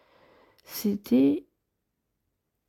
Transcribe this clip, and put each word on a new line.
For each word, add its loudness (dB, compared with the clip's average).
C'était -2